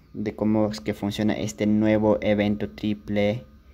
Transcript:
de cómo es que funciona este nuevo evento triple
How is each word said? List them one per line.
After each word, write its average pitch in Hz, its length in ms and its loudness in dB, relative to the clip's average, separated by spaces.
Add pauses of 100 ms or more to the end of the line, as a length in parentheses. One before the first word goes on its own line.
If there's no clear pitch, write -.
(140)
de 107 220 -6
cómo 107 340 2
es 107 120 -10
que 104 140 -4
funciona 107 380 -2
este 104 340 -4
nuevo 107 540 4
evento 104 500 0
triple 104 760 -2 (280)